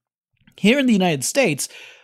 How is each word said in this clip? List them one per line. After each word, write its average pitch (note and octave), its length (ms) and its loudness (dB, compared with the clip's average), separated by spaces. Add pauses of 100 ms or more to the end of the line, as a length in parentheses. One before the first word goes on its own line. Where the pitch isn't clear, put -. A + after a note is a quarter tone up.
(560)
Here A#3+ 240 2
in C4+ 60 0
the B3 80 2
United F3 320 0
States, F#3 420 -2 (360)